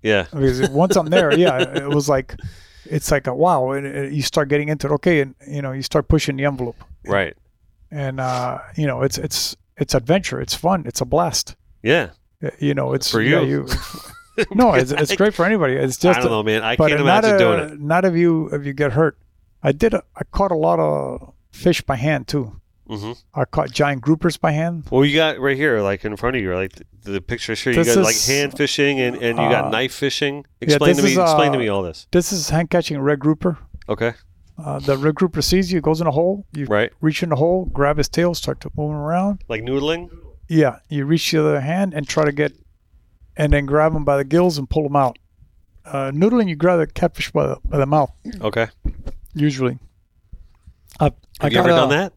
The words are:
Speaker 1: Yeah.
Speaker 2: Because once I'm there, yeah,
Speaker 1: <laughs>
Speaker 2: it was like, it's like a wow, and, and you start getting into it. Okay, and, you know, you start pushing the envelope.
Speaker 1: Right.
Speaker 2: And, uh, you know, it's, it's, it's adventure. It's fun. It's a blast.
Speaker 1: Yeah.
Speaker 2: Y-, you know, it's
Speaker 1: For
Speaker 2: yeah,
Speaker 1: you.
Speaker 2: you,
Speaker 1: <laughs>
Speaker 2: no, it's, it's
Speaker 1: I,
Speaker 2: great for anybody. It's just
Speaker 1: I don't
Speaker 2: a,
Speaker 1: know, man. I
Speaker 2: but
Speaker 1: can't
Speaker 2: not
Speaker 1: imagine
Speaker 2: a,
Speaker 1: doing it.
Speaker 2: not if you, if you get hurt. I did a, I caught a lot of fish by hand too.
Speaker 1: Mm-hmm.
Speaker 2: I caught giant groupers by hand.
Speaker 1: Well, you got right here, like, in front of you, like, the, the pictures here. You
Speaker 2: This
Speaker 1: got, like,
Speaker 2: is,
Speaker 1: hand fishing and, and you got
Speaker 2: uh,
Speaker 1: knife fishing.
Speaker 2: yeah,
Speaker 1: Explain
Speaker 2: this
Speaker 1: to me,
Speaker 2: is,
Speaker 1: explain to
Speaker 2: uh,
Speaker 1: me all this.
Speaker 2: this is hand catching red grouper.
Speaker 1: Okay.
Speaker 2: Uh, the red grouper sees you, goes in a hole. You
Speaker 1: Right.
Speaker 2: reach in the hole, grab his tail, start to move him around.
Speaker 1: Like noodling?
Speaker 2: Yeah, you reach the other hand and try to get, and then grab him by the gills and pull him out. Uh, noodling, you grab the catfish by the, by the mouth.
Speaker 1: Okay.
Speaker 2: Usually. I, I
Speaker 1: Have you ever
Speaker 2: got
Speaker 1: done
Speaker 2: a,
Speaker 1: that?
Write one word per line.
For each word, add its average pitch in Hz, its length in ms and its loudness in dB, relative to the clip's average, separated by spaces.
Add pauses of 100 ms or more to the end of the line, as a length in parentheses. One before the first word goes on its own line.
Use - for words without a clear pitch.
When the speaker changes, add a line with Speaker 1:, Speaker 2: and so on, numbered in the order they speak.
Speaker 1:
Yeah. 104 220 2 (100)
Speaker 2:
Because 131 380 0
once 170 260 2
I'm 165 120 2
there, 165 280 4
yeah, 156 240 2
Speaker 1:
<laughs> - 160 -4
Speaker 2:
it 139 100 -4
was 143 220 0
like, 135 260 0 (500)
it's 156 260 -4
like 147 160 0
a 123 60 -4
wow, 139 380 2
and, 139 160 -4
and 139 280 -6
you 143 60 -2
start 143 280 0
getting 147 200 0
into 151 180 -4
it. 147 60 0
Okay, 156 280 2
and, 135 120 -4 (140)
you 143 140 -8
know, 135 100 -6
you 135 120 -8
start - 240 0
pushing 151 280 2
the 135 100 -2
envelope. 127 300 -4 (300)
Speaker 1:
Right. 98 320 -2 (540)
Speaker 2:
And, 135 280 -6
uh, 127 400 -4 (160)
you 151 120 0
know, 127 160 -2
it's, - 140 -2
it's, - 380 -6 (220)
it's - 160 -2
adventure. 131 480 0
It's - 140 -6
fun. 170 320 -2
It's - 140 -8
a 127 40 -2
blast. 156 500 -2 (280)
Speaker 1:
Yeah. 120 260 2 (320)
Speaker 2:
Y-, 139 180 -6
you 143 140 0
know, 135 200 -2
it's 131 180 -2
Speaker 1:
For 113 100 2
Speaker 2:
yeah, 131 200 2
Speaker 1:
you. 139 260 -2 (720)
Speaker 2:
you, 214 120 2
Speaker 1:
<laughs> 403 60 -12
Speaker 2:
no, 226 180 6
it's, 131 180 2
it's 147 200 0
Speaker 1:
I, - 40 2
Speaker 2:
great 208 200 2
for 170 100 2
anybody. 180 300 2
It's 135 220 -2
just 180 220 4
Speaker 1:
I - 40 0
don't 120 80 2
Speaker 2:
a, 110 40 0
Speaker 1:
know, 107 80 0
man. 110 200 0
I 113 120 0
Speaker 2:
but 156 140 4
Speaker 1:
can't 147 160 2
Speaker 2:
not 214 180 4
Speaker 1:
imagine 214 120 4
Speaker 2:
a, - 20 4
Speaker 1:
doing 185 220 4
it. 151 200 -8
Speaker 2:
not 160 260 0
if 175 100 2
you, 165 340 2
if 143 160 -6
you 139 80 -6
get 135 200 0
hurt. 156 240 2 (440)
I 143 120 2
did 208 200 2
a, 180 100 -2 (120)
I - 160 -10
caught 196 200 0
a 170 60 0
lot 165 220 2
of 147 540 -2 (180)
fish - 300 0
by 135 160 -4
hand 135 300 -2
too. 127 320 -6 (300)
Speaker 1:
Mm-hmm. 107 220 -10 (220)
Speaker 2:
I 139 100 -2
caught 135 280 -2
giant 143 300 -2
groupers 156 380 0
by 160 140 0
hand. 160 360 -4
Speaker 1:
Well, 131 140 4
you 147 140 2
got 156 240 0
right 135 160 0
here, 131 240 2
like, 98 240 -2
in 104 100 -6
front 123 220 -2
of 113 40 -2
you, 92 140 -2
like, 95 160 -4 (300)
the, 101 100 -12
the 98 100 -4
pictures 113 400 -6
here. 127 120 0
You 165 100 2
Speaker 2:
This 160 120 4
Speaker 1:
got, 196 100 4
like, 113 100 2
Speaker 2:
is, - 120 -2
Speaker 1:
hand 139 280 0
fishing 143 460 0
and, 123 160 0
and 117 200 -2
you - 120 0
got 113 160 2
Speaker 2:
uh, - 60 -4
Speaker 1:
knife 123 220 -2
fishing. 143 520 -4 (160)
Speaker 2:
yeah, 120 60 -8
Speaker 1:
Explain 147 240 4
Speaker 2:
this - 80 4
Speaker 1:
to - 40 4
me, 196 80 4
Speaker 2:
is, 175 60 2
Speaker 1:
explain 156 340 4
to 135 60 0
Speaker 2:
uh, 123 40 0
Speaker 1:
me 113 60 0
all 98 160 0
this. - 280 -10
Speaker 2:
this 175 200 2
is 170 180 -4
hand 160 200 0
catching 156 320 0
red 143 180 0
grouper. 151 380 0 (320)
Speaker 1:
Okay. 113 240 -2 (440)
Speaker 2:
Uh, 143 220 -8
the 139 180 0
red 147 180 0
grouper 170 260 0
sees 185 280 2
you, 175 120 0
goes 156 180 0
in 165 80 0
a 147 40 2
hole. 185 420 0
You 143 140 -6
Speaker 1:
Right. 107 340 2
Speaker 2:
reach 151 220 0
in 170 60 -4
the 147 60 2
hole, 175 300 0
grab 143 320 0
his 143 100 0
tail, 175 260 0
start - 280 -6
to 147 160 -12
move 151 140 -4
him 151 60 -6
around. 180 520 -2
Speaker 1:
Like 110 140 -4
noodling? 151 460 -2 (380)
Speaker 2:
Yeah, 156 300 2 (100)
you 143 160 -4
reach 156 280 0
the 156 100 2
other 151 180 2
hand 175 340 -2
and 151 140 -6
try 156 160 0
to 147 80 2
get, 147 220 -2 (840)
and 147 160 0
then 143 140 2
grab 151 280 2
him 151 120 -4
by 143 100 2
the 139 80 0
gills 165 340 2
and 135 120 -6
pull 156 160 -2
him 143 100 -4
out. 131 240 0 (640)
Uh, 135 280 -6
noodling, 208 360 2
you 160 80 -4
grab 170 240 4
the 156 80 0
catfish - 440 -4
by 147 160 0
the, 135 180 -4
by 147 140 0
the 135 60 4
mouth. 147 280 0 (260)
Speaker 1:
Okay. 110 280 -2 (680)
Speaker 2:
Usually. 131 440 0 (1200)
I, 151 80 2
I 131 40 0 (300)
Speaker 1:
Have 143 120 0
you 135 60 4
ever 175 100 4
Speaker 2:
got 170 60 6
Speaker 1:
done 131 160 4
Speaker 2:
a, 143 40 4
Speaker 1:
that? 185 220 0